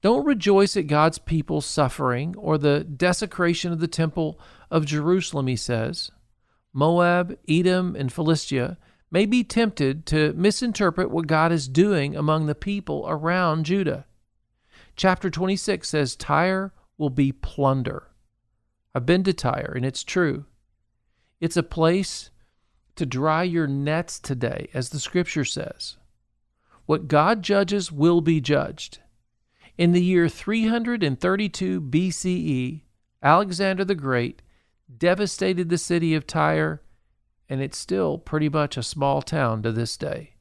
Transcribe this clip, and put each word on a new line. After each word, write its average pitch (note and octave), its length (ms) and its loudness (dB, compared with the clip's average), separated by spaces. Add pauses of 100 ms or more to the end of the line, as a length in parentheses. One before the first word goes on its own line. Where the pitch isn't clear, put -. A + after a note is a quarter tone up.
"Don't B3+ 240 4
rejoice G3+ 500 4
at D#3+ 120 -2
God's D3+ 280 4
people D#3 460 -2
suffering C#3 760 -2
or D#3+ 220 0
the C#3+ 260 2
desecration F3 880 0
of E3 60 -4
the E3 100 -2
temple D#3+ 500 -2 (320)
of E3 140 2
Jerusalem," D3+ 640 0
he B2+ 100 0
says. A#2+ 540 -4 (640)
Moab, F3 680 2 (100)
Edom, F3+ 480 2
and C3+ 160 -4
Philistia D#3 640 -2 (340)
may F#3 140 2
be A#3 180 2
tempted D#3+ 640 0
to D3+ 280 2
misinterpret G3 760 0
what E3 160 -2
God D#3+ 260 4
is D3 160 -2
doing D3 460 2
among D#3 300 2
the D3+ 100 0
people F#3+ 520 -6
around D#3+ 580 0
Judah. F3 400 0 (920)
Chapter F#3 360 0
twenty-six F#3 580 -2
says, D3 260 0
"Tyre F#3+ 600 0 (240)
will D3+ 100 -2
be C3+ 240 2
plunder." C3+ 760 -2 (880)
I've B2 120 -2
been F3+ 180 4
to F#3 80 2
Tyre, - 420 -2
and B2+ 120 -2
it's - 180 -6
true. C#3+ 400 -2 (960)
It's E3+ 160 -2
a E3+ 80 0
place E3+ 680 -2 (640)
to D#3+ 120 -4
dry D3+ 360 0
your E3+ 240 0
nets C#3+ 540 -2
today, - 540 -4
as B2+ 160 -4
the D3 100 -6
scripture E3 460 -2
says. - 500 -10 (880)
What D3+ 240 0
God F3 340 4
judges G3 480 0
will E3 300 4
be D#3+ 200 2
judged. C#3+ 600 -2 (800)
In F3 140 4
the F3 120 4
year F3+ 240 4
three A3 380 -2
hundred A#3 360 -2
and C#3 160 0
thirty-two F#3 640 -2
B D#3 300 0
C F3+ 260 -4
E, D3+ 480 -4 (380)
Alexander F#3 600 2
the F#3+ 120 -2
Great B2+ 460 -2 (520)
devastated F3+ 760 0
the F3 80 0
city E3 360 0
of D3+ 140 -4
Tyre, D#3 540 0 (640)
and C3+ 140 -4
it's C#3 160 -8
still E3+ 400 -2
pretty D#3 320 -2
much D3 260 -2
a B2 80 -6
small C#3 360 -2
town A#2+ 420 -2
to A#2 100 -2
this A#2 240 -4
day. - 440 -8